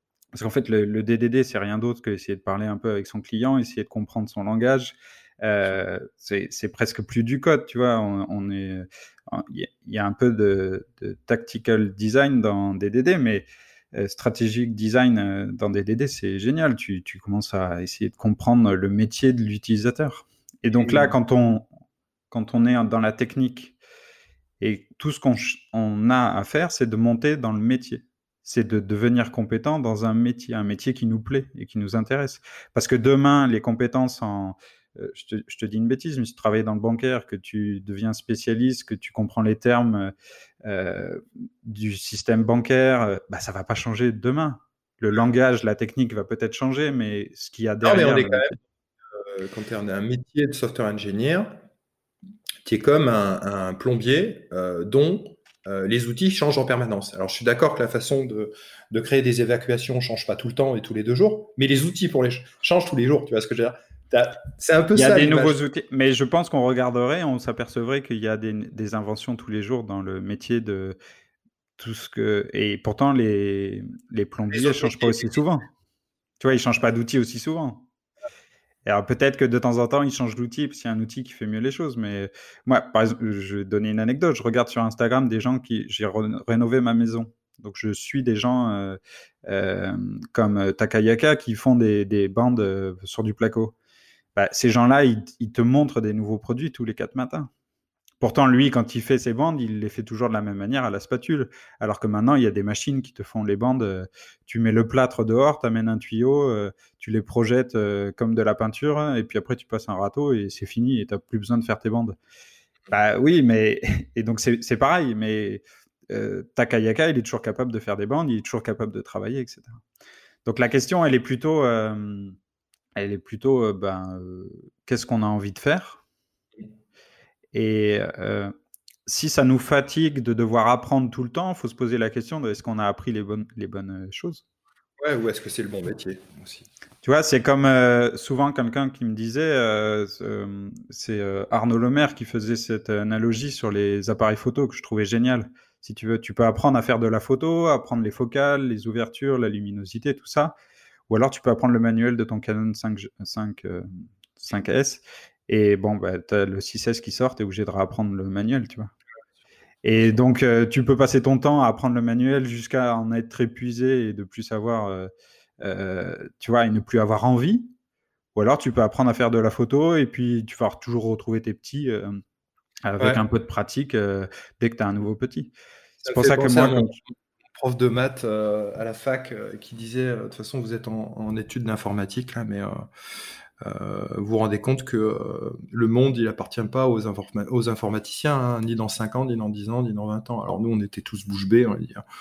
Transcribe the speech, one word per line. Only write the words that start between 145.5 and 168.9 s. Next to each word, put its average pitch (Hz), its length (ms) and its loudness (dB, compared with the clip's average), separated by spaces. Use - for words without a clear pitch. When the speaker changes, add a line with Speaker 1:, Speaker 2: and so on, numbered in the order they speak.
Speaker 1:
Si - 120 -18
tu 110 140 -12
veux, 113 140 0
tu 104 140 -14
peux 117 100 2
apprendre 123 340 4
à 113 40 2
faire 117 180 2
de 113 80 2
la 110 100 2
photo, 160 480 0
apprendre 123 380 0
les 104 80 -2
focales, 139 560 0
les 107 180 -4
ouvertures, 117 520 -2
la 117 100 0
luminosité, 101 640 -6
tout - 120 -12
ça. 151 280 0
Ou 110 80 2
alors 127 140 4
tu - 100 -14
peux 127 100 2
apprendre 120 240 4
le 113 60 4
manuel 117 360 2
de 113 60 -2
ton 110 160 -4
Canon 110 360 -2
cinq, 107 260 -6
cinq, 107 400 -8
euh, 90 180 -8
cinq - 320 -6
S. - 340 0
Et 107 220 6
bon, 101 220 0
bah, 92 240 -4
t'as 101 240 0
le 98 160 -4
six - 260 -8
S 117 140 -2
qui - 100 -12
sort, 127 240 0
t'es - 80 -6
obligé 101 220 -4
de 98 60 -6
réapprendre 98 440 -2
le 95 80 -4
manuel, 104 460 -2
tu - 80 -18
vois. 107 120 -10
Et 113 300 6
donc, 123 320 6
euh, 117 200 6
tu 117 200 0
peux 131 120 6
passer 131 260 4
ton 135 160 4
temps 147 240 4
à 127 40 6
apprendre 120 300 0
le 120 60 0
manuel 127 440 2
jusqu'à 120 500 -2
en 113 140 -4
être 113 300 -4
épuisé 123 680 0
et 107 40 -6
de 101 100 -10
plus 104 220 -12
savoir, 110 420 -4
euh, 95 220 -8
euh, 92 520 -6
tu - 140 -4
vois, 117 140 6
et 110 40 2
ne 107 80 2
plus 110 220 2
avoir 107 240 2
envie. 139 400 4
Ou 107 60 2
alors, 127 160 4
tu 135 120 -2
peux 117 120 2
apprendre 120 280 2